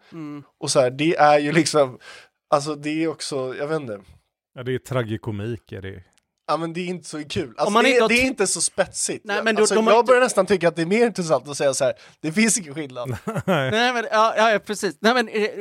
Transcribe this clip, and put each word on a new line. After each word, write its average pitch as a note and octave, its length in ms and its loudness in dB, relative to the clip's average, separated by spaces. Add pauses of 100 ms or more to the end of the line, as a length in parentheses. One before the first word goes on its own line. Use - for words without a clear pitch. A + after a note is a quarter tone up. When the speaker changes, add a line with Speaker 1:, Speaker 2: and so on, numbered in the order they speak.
(120)
Speaker 1:
Mm. D3 320 -14 (160)
Speaker 2:
Och D3 120 -6
så D3+ 80 4
här, B2+ 120 4
det D3+ 240 0
är D3 240 6
ju D3 120 -2
liksom, C#3+ 460 2 (520)
alltså, D3+ 260 0
det D3+ 280 -4
är E3 40 -2
också, C3 520 -6
jag C#3+ 80 -4
vet D#3 140 -4
inte. G#2+ 180 -10 (560)
Speaker 3:
Ja, C3 80 -12
det B2+ 100 -4
är B2 40 -2
tragikomik, A2+ 960 -6
är G2 100 -12
det. F#2+ 220 -14 (440)
Speaker 2:
Ja, D#3 100 -2
men E3 160 -8
det E3+ 80 -8
är F3+ 60 -8
inte F3+ 220 -10
så D3+ 200 -10
kul. D#3 200 -6
Alltså, C#3+ 180 -4
Speaker 1:
Om G3+ 60 0
man A#3 100 4
Speaker 2:
det, C4 60 4
Speaker 1:
inte B3 140 4
har A3 60 2
Speaker 2:
det A#3 60 2
är B3 60 2
Speaker 1:
t- C4 60 0
Speaker 2:
inte G3 200 -2
så E3+ 140 -4
spetsigt. - 640 -4
Speaker 1:
Nej, G3+ 120 -4
Speaker 2:
Ja, A3 60 -4
Speaker 1:
men A3 120 0
då, G#3+ 60 2
Speaker 2:
alltså, G3+ 140 4
Speaker 1:
de A3 120 4
har A3 60 6
Speaker 2:
jag A#3 80 8
Speaker 1:
inte A3+ 80 0
Speaker 2:
börjar B3 120 6
nästan A3+ 240 2
tycka F3 220 2
att E3 80 2
det E3+ 60 -2
är E3 40 0
mer A3 200 4
intressant D#3 440 -2
att C#3+ 80 -10
säga C#3 160 2
så C3+ 120 -2
här, A#2+ 80 2 (280)
det D#3 100 -4
finns A3 260 2
ingen D3+ 180 -12
skillnad. B2+ 340 -8
Speaker 3:
<laughs> A#2+ 60 -6 (300)
Nej. C#3+ 260 2
Speaker 1:
Nej, A#3+ 220 2
men, A3+ 180 -2
ja, A3 400 4
ja, G3+ 140 2
precis. G3+ 340 -6
Nej, A3 140 2
men, A#3+ 140 0
eh, G#3 220 -2 (120)